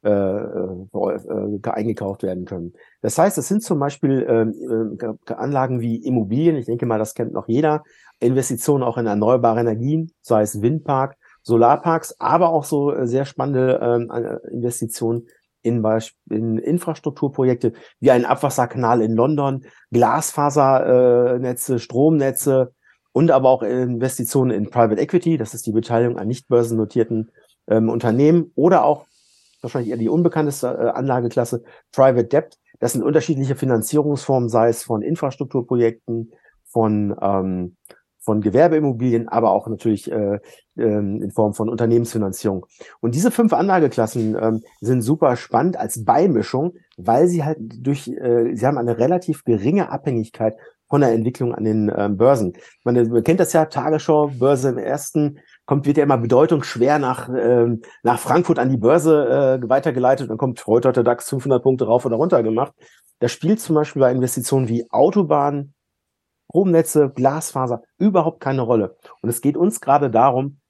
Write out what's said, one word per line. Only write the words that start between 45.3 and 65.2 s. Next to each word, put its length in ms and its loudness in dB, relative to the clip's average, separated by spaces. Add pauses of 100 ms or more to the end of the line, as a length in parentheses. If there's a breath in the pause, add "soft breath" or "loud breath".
spannend 420 -2
als 280 -8
Beimischung, 720 2 (220 soft breath)
weil 300 2
sie 160 0
halt 180 -4
durch, 460 -6
äh, 480 0
sie 100 -4
haben 140 2
eine 200 -2
relativ 440 0
geringe 480 0
Abhängigkeit 640 -4 (340 loud breath)
von 120 2
der 120 4
Entwicklung 400 -2
an 120 -6
den, 300 0
ähm, 220 -2
Börsen. 380 4
Ich 300 -20
meine, 220 2
man 180 0
kennt 160 2
das 120 0
ja, 120 4
Tagesschau, 640 0 (100)
Börse 300 2
im 100 -4
ersten, 600 -4 (300 soft breath)
kommt, 180 0
wird 120 2
ja 40 4
immer 160 2
bedeutungsschwer 800 2
nach, 300 -4
ähm, 540 0 (200 loud breath)
nach 160 2
Frankfurt 400 0
an 120 0
die 80 0
Börse, 840 2
äh, 60 -8
weitergeleitet. 640 0
Dann 80 -6
kommt, 280 -4
heute 220 4
hat 80 2
der 80 2
dax 240 0
fünfhundert 340 -2
Punkte 220 2
rauf 220 2
oder 100 -2
runter 260 2
gemacht. 300 -2 (480 soft breath)
Das 100 0
spielt 300 -2
zum 140 -4
Beispiel 260 0
bei 100 6
Investitionen 580 -2
wie 220 -4
Autobahnen, 840 0 (720)